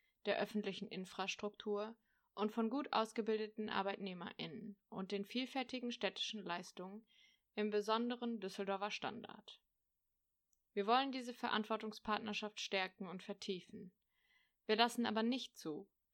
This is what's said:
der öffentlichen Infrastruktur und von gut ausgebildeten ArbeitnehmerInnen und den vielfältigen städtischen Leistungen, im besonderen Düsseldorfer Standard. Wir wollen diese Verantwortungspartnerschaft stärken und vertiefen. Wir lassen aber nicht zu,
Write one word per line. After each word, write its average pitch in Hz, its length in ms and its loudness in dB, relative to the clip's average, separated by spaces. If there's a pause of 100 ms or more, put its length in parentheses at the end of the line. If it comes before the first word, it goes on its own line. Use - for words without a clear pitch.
(260)
der - 140 4
öffentlichen 196 480 -2
Infrastruktur 208 1040 -4 (400)
und 214 200 2
von 226 160 2
gut 285 240 0
ausgebildeten 214 760 2
ArbeitnehmerInnen 190 1080 -4 (100)
und 190 240 -6
den 202 140 0
vielfältigen 247 680 -2
städtischen 196 540 -2
Leistungen, 180 600 -4 (500)
im 214 160 4
besonderen 233 680 2
Düsseldorfer 196 500 0
Standard. - 680 -6 (1120)
Wir 202 140 0
wollen 262 240 6
diese 247 220 -4
Verantwortungspartnerschaft 214 1300 -2
stärken 190 440 0
und 180 180 -8
vertiefen. 190 680 -6 (760)
Wir 214 100 6
lassen 233 280 6
aber 220 160 4
nicht 240 360 0
zu, 156 280 -6 (280)